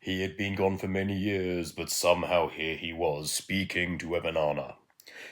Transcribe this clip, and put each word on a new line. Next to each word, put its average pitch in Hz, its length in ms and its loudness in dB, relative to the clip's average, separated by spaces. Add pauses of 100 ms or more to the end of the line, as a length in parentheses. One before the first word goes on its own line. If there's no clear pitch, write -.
He 92 220 -2
had 95 140 -4
been 101 180 0
gone 95 240 2
for 101 100 -4
many 98 280 0
years, 92 560 0
but 82 180 -6
somehow 85 580 4
here 80 280 -4
he 82 160 -8
was, 78 380 -2
speaking 90 680 -2
to 82 100 -6
Ebenana. 80 680 0 (580)